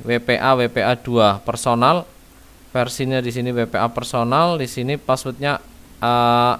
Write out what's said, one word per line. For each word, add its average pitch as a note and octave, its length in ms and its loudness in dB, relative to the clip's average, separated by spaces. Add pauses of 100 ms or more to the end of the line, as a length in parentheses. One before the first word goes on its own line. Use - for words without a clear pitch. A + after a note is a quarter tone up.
W A#2 160 0
P A#2+ 160 0
A, C3 160 2
W B2 160 2
P A2+ 160 -2
A B2 100 2
dua A2 460 2
personal. B2 640 0 (680)
Versinya B2+ 480 -2
di A#2+ 140 -4
sini B2 160 -4
W A#2+ 160 -2
P A#2 100 -6
A A2 140 0
personal, C3 720 -2
di B2 80 -6
sini C#3 320 -6
passwordnya, C3 580 -4 (380)
eh, A#2+ 640 2